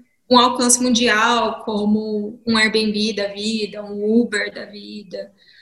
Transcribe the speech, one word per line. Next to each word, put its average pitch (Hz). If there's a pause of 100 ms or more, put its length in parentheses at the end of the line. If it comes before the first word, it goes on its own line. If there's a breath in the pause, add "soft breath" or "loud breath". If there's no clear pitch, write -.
(300)
um 247
alcance 247
mundial, 233
como 214
um 226
Airbnb 214
da 202
vida, 208
um 208
Uber 208
da 214
vida. 202 (300 soft breath)